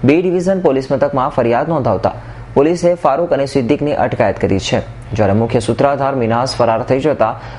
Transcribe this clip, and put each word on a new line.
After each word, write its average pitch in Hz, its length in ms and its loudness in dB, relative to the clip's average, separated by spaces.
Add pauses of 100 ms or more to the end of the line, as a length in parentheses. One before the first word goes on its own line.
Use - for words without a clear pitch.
બી 151 180 6
ડિવિઝન 185 380 0
પોલીસ 135 320 0
મથકમાં 135 360 0
ફરિયાદ 120 400 0
નોંધાવતા 120 440 0 (420)
પોલીસે 170 400 2
ફારૂક 165 380 0
અને 139 140 0
સિદ્દીકની 143 460 0
અટકાયત 107 480 0
કરી 95 180 0
છે, 107 220 -2 (340)
જ્યારે 104 180 2
મુખ્ય 113 280 2
સૂત્રધાર 135 540 0
મિનહાજ 120 340 0
ફરાર 117 340 0
થઈ 127 180 0
જતા 123 400 0 (180)